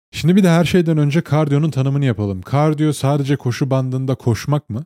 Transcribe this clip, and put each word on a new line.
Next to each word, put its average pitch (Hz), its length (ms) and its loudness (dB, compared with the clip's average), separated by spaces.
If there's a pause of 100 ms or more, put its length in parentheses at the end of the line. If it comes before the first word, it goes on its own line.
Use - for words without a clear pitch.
(120)
Şimdi 170 240 2
bir 208 80 4
de 175 60 4
her 165 160 4
şeyden 165 320 2
önce 147 240 2
kardiyonun 147 500 0
tanımını 139 340 -2
yapalım. 101 360 -2
Kardiyo 151 520 0
sadece 139 420 0
koşu 127 340 -4
bandında 131 460 -2
koşmak 143 540 -2
mı? 117 160 -8